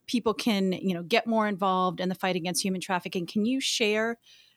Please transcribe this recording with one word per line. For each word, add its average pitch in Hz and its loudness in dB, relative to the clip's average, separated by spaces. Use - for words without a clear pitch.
people 220 2
can, 196 2
you 185 0
know, 175 -6
get 214 2
more 220 2
involved 185 0
in 185 0
the 185 -2
fight 185 0
against 175 -2
human 185 -2
trafficking. 180 -4
Can 208 -2
you 262 0
share 220 0